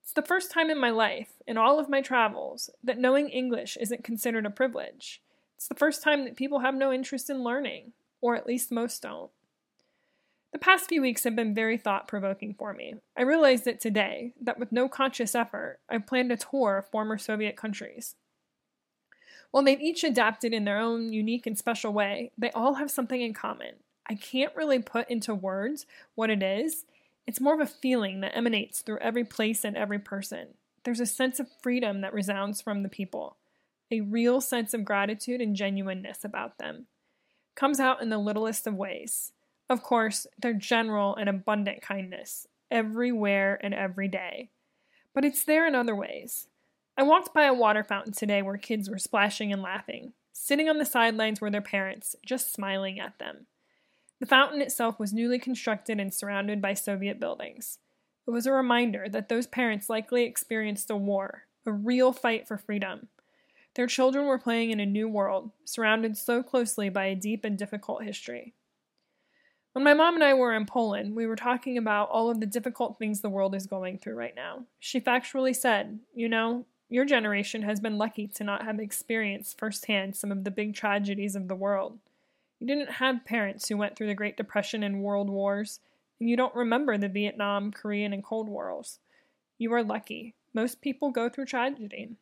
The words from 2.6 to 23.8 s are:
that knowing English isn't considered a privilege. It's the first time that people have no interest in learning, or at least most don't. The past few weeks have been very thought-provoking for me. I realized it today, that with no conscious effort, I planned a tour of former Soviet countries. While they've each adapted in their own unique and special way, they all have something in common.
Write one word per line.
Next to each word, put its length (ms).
that 160
knowing 300
English 520
isn't 220
considered 420
a 60
privilege. 680
It's 120
the 60
first 300
time 220
that 100
people 240
have 160
no 180
interest 340
in 160
learning, 500
or 140
at 100
least 260
most 300
don't. 300
The 80
past 300
few 120
weeks 220
have 100
been 220
very 220
thought-provoking 760
for 180
me. 220
I 40
realized 460
it 120
today, 600
that 180
with 140
no 160
conscious 440
effort, 460
I 80
planned 320
a 60
tour 420
of 120
former 280
Soviet 380
countries. 600
While 120
they've 160
each 240
adapted 500
in 120
their 120
own 360
unique 340
and 100
special 360
way, 440
they 140
all 220
have 180
something 300
in 120
common. 420